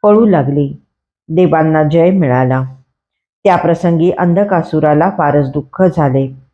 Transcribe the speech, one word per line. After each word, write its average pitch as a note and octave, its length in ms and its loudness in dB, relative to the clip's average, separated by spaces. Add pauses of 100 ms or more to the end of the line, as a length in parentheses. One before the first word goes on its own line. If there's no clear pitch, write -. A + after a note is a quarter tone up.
पळू G#3+ 240 4
लागली. C#3+ 480 -2 (540)
देवांना D#3 540 0
जय E3 280 2
मिळाला. C3 540 0 (800)
त्या F#3 120 2
प्रसंगी E3+ 540 0
अंधकासुराला E3+ 1080 0
फारच C#3+ 320 0
दुःख D3 320 -6
झाले. C3+ 540 0 (180)